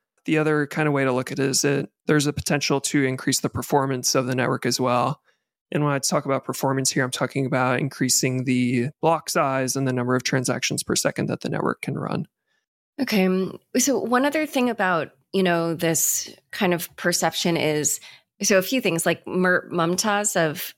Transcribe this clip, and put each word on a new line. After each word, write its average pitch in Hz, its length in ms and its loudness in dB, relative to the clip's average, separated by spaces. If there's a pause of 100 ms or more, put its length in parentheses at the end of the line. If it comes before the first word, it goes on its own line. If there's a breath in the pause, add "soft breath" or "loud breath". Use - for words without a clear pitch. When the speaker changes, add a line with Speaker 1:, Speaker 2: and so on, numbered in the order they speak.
(240)
Speaker 1:
The 156 140 0
other 151 300 2
kind 156 180 0
of 147 80 2
way 139 100 2
to 131 80 2
look 127 200 -2
at 135 80 -4
it 135 60 2
is 135 160 0
that 143 260 0 (180)
there's 147 220 4
a 143 40 0
potential 143 500 0
to 143 220 2
increase 131 360 -2
the 143 80 -2
performance 135 680 0
of 131 120 2
the 127 100 -2
network 127 280 0
as 123 160 0
well. 127 400 0 (520)
And 147 100 0
when 147 100 2
I 139 60 0
talk 143 280 -2
about 135 180 -2
performance 135 460 -2
here, 139 120 0
I'm 127 80 0
talking 135 340 -2
about 127 360 2
increasing 127 640 0
the 123 460 2 (100)
block 160 300 0
size 135 440 0
and 135 140 0
the 127 40 0
number 123 220 0
of 127 80 0
transactions 131 600 -2
per - 120 -2
second - 320 0
that - 140 -4
the - 80 -6
network - 340 -2
can 135 160 -6
run. - 300 -4 (720)
Speaker 2:
Okay. 214 240 0
Um, 185 340 -2 (200)
so 247 200 2
one 247 260 2
other 302 220 0
thing 247 240 0
about, 185 400 0 (220)
you 190 100 2
know, 170 320 2
this 165 580 -2 (200)
kind 180 200 2
of 175 240 -4
perception 175 600 0
is, 151 420 0 (440 loud breath)
so 202 160 4
a 185 40 4
few 254 180 0
things, 165 260 0
like 170 200 -2
Mert 180 460 0
Mumtaz 185 640 0
of 165 420 0